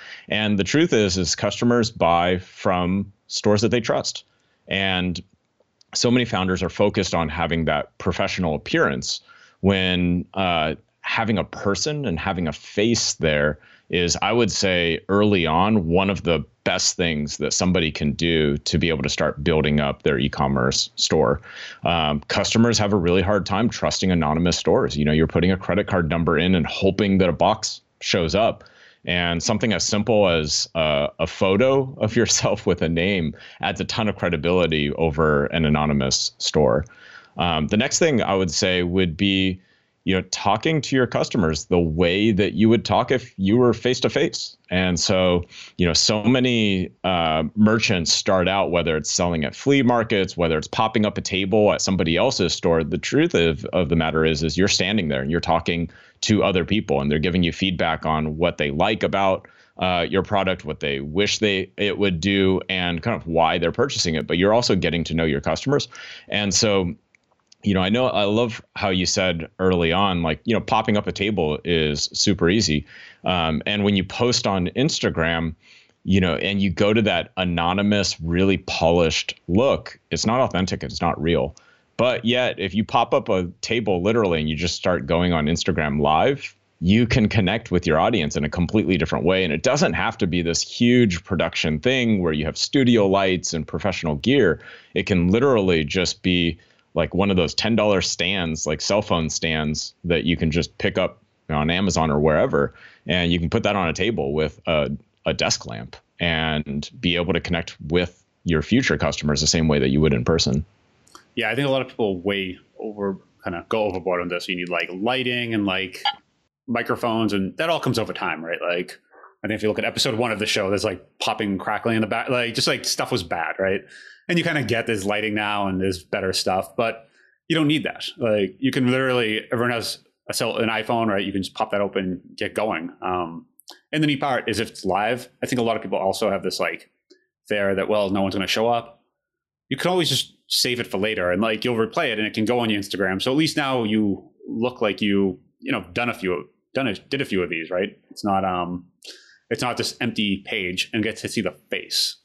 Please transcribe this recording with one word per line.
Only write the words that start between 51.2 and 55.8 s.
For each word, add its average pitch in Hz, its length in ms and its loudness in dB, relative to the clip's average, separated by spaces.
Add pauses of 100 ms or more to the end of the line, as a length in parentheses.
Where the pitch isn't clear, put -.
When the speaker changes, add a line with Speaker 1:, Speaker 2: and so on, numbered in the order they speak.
Speaker 1:
table 98 520 2
at - 80 -2
somebody 85 360 0
else's 95 360 0
store. 82 300 2
The 82 160 -4
truth 156 380 0
of, 82 300 2
of - 240 0
the 85 60 2
matter 80 280 2
is, 80 180 0
is 78 160 -2
you're 98 80 4
standing 98 400 0
there 67 160 -2
and 69 80 -4
you're 85 100 0
talking 85 480 0 (340)